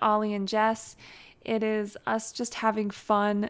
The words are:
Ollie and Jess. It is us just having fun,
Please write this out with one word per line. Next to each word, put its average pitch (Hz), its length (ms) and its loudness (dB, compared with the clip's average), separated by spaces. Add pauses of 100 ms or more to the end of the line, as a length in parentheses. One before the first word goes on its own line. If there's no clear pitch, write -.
Ollie 214 320 4
and 196 140 -2
Jess. 220 480 0 (480)
It 220 200 0
is 214 420 -2
us 220 260 -2
just 240 220 -6
having 214 380 0
fun, 208 580 0